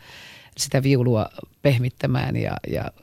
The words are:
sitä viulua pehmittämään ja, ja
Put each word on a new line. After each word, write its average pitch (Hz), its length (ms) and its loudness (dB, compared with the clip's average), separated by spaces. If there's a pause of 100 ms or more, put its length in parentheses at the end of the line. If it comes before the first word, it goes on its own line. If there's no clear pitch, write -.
(580)
sitä - 260 0
viulua 123 460 2 (320)
pehmittämään 127 720 0
ja, - 220 -2 (100)
ja - 240 -4 (120)